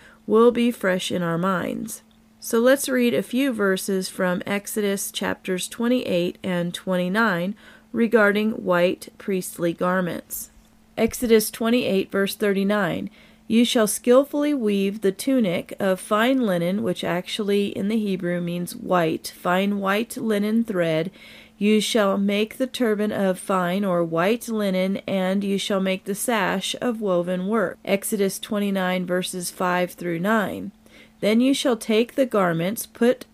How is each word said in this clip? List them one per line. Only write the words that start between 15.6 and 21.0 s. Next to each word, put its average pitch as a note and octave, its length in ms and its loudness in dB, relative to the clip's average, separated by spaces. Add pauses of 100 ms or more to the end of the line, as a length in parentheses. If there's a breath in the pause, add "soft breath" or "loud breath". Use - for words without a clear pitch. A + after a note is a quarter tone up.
of F#3+ 180 2
fine A#3+ 480 2
linen," F#3 380 0
which F3+ 180 -2
actually G3+ 720 -2
in G3 120 -2
the A3+ 100 0
Hebrew F3+ 420 -2
means F3 360 -6
white, E3+ 600 0
"fine G3 440 0
white G3+ 360 -2
linen A3 460 0
thread. E3+ 480 0 (480 loud breath)